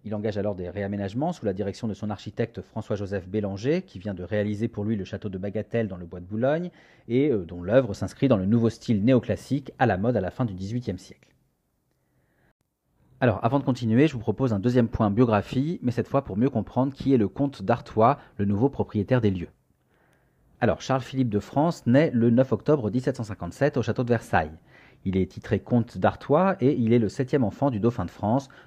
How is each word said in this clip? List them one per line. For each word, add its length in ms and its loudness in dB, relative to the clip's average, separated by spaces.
Il 100 -6
engage 220 -4
alors 180 -2
des 140 -8
réaménagements 640 -4
sous 120 -10
la 60 0
direction 360 -6
de 60 -4
son 160 -8
architecte 520 -8
François-Joseph 640 -6
Bélanger, 540 -2
qui 180 -16
vient 140 -6
de 100 -8
réaliser 460 -2
pour 160 -6
lui 100 0
le 80 -6
château 240 -10
de 100 -6
Bagatelle 520 -4
dans 80 -10
le 80 -12
bois 160 -14
de 40 -14
Boulogne, 460 -2
et, 200 2
euh, 160 0
dont 160 -12
l'œuvre 320 2
s'inscrit 360 -2
dans 80 6
le 80 0
nouveau 240 4
style 340 -2
néoclassique 760 0
à 80 4
la 120 2
mode 180 0
à 60 2
la 100 -4
fin 140 -2
du 80 -6
dix-huitième 440 -6
siècle. 380 -20
Alors, 240 2
avant 160 2
de 60 -4
continuer, 420 2
je 60 0
vous 60 -8
propose 340 0
un 60 0
deuxième 280 4
point 240 0
biographie, 720 2
mais 80 0
cette 160 -4
fois 160 0
pour 140 -6
mieux 120 4
comprendre 440 -2
qui 200 0
est 40 6
le 100 4
comte 340 -4
d'Artois, 560 2
le 80 0
nouveau 240 2
propriétaire 520 0
des 100 4
lieux. 180 -6
Alors, 200 0
Charles-Philippe 480 -2
de 100 0
France 460 -2
naît 280 6
le 160 4
neuf 240 4
octobre 360 0
dix-sept 280 -2
cent 60 -8
cinquante-sept 520 -4
au 60 0
château 220 -2
de 60 -4
Versailles. 420 0
Il 100 -2
est 160 2
titré 300 -4
comte 360 -2
d'Artois 600 2
et 180 2
il 140 2
est 80 6
le 80 2
septième 380 -2
enfant 260 -2
du 80 -4
dauphin 240 0
de 80 -6
France, 380 -2